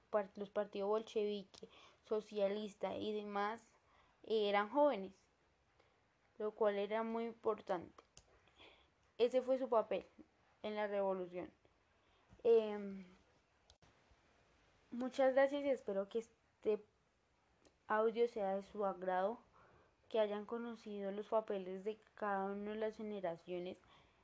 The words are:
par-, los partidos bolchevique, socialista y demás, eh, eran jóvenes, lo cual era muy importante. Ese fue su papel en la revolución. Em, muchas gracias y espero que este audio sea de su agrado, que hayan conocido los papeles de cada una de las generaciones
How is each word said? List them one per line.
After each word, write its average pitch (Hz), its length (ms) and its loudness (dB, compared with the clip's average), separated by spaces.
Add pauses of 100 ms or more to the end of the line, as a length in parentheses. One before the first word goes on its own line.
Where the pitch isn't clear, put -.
par-, 202 260 0
los 202 140 -8
partidos 202 400 -2
bolchevique, 208 800 -2 (340)
socialista 208 920 -2
y 208 160 -4
demás, 208 480 -4 (600)
eh, 208 260 2
eran 208 200 2
jóvenes, 214 440 4 (1200)
lo 214 140 -4
cual 214 240 2
era 208 280 0
muy 226 220 -2
importante. 214 760 -4 (1120)
Ese 247 240 4
fue 254 160 2
su 247 120 -4
papel 214 360 0 (580)
en 214 120 -6
la 208 120 -2
revolución. 190 640 -4 (920)
Em, 208 640 2 (1900)
muchas 254 420 2
gracias 277 300 4
y 285 60 2
espero 202 400 0
que 233 100 -2
este - 640 -4 (1040)
audio 226 400 4
sea 196 280 0
de 196 80 -4
su 208 220 -4
agrado, 185 540 0 (680)
que 226 100 2
hayan 208 260 0
conocido 214 680 -8
los 208 160 -8
papeles 196 560 -2
de 214 160 -6 (160)
cada 196 300 0
una 202 260 -6
de 214 60 -8
las 220 180 -4
generaciones 180 840 -6 (460)